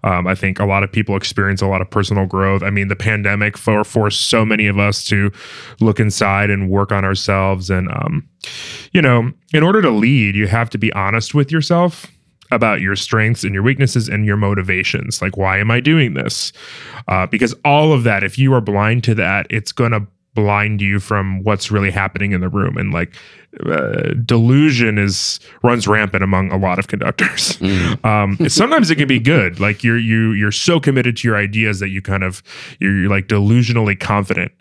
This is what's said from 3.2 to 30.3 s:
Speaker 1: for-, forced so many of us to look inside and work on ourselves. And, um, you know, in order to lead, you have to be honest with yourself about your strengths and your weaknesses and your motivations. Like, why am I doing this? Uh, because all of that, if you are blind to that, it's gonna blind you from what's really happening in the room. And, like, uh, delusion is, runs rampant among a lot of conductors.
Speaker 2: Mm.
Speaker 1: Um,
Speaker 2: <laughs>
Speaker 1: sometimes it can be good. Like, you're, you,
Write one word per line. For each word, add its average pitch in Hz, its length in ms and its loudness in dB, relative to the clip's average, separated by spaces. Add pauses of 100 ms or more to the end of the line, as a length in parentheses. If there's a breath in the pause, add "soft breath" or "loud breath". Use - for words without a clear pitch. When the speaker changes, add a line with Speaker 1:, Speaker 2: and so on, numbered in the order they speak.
Speaker 1:
for-, 107 280 0
forced 104 440 -2
so 113 160 2
many 107 220 0
of 101 120 0
us 101 260 0
to 101 280 0 (480 loud breath)
look 110 180 4
inside 101 520 2
and 98 180 0
work 98 240 0
on 98 120 0
ourselves. 95 680 -2
And, 92 200 -2
um, - 380 -4 (640 loud breath)
you 180 80 4
know, 123 320 2 (220)
in 156 80 4
order 196 200 4
to 156 80 4
lead, 110 440 2
you 104 140 0
have 101 220 0
to - 80 -8
be 110 140 -2
honest 101 420 -2
with 139 160 2
yourself 170 560 0 (460)
about 110 280 2
your 95 140 -2
strengths 110 480 0
and 98 120 -2
your 98 80 0
weaknesses 131 460 0
and 104 180 -2
your 104 100 2
motivations. 98 880 -2
Like, 95 140 -4
why 95 220 0
am 107 120 0
I 120 100 2
doing 147 340 2
this? - 380 -6 (560 loud breath)
Uh, 92 180 0
because 113 280 0 (100)
all 151 280 4
of 127 120 2
that, 104 180 2
if 101 160 -6
you 135 140 2
are 127 80 4
blind 107 440 0
to 117 120 2
that, 95 340 0
it's 107 220 -6
gonna 113 340 0 (280)
blind 104 460 0
you 101 200 0
from 95 420 -2
what's 101 280 -2
really 98 200 0
happening 98 420 -4
in 90 80 0
the 92 80 -2
room. 92 280 -2
And, 95 160 -4
like, 82 220 -4 (520 loud breath)
uh, - 480 -2 (100)
delusion 120 720 4
is, 101 440 -2 (220 loud breath)
runs 120 240 2
rampant 101 380 2
among 95 260 0
a 95 60 -2
lot 92 220 0
of 95 100 -6
conductors. - 680 -4
Speaker 2:
Mm. 92 460 -2
Speaker 1:
Um, 107 440 2
Speaker 2:
<laughs> - 0 -
Speaker 1:
sometimes 240 420 2
it 160 60 4
can 147 120 0
be 131 100 2
good. 107 420 2
Like, 101 220 0
you're, 117 160 2
you, 110 340 0